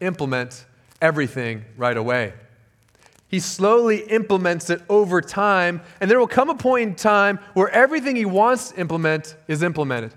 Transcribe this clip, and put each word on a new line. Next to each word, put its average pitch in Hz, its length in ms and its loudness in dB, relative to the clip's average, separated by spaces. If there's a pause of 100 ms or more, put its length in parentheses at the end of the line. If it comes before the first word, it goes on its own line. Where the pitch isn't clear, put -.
implement 135 640 -4 (360)
everything 127 640 -2 (120)
right 123 200 0
away. 113 360 -2 (960)
He 185 100 -4
slowly 214 640 2
implements 190 680 -2
it 170 180 -4
over 196 320 2
time, 180 640 0 (180)
and 196 100 0
there 247 80 6
will 240 80 4
come 269 240 2
a 294 60 -2
point 247 320 0
in 180 80 -6
time 202 420 2 (160)
where 190 140 2
everything 269 480 2
he 226 80 0
wants 214 460 0
to 190 100 -10
implement 156 560 -2 (100)
is 156 160 -4
implemented. 135 540 -4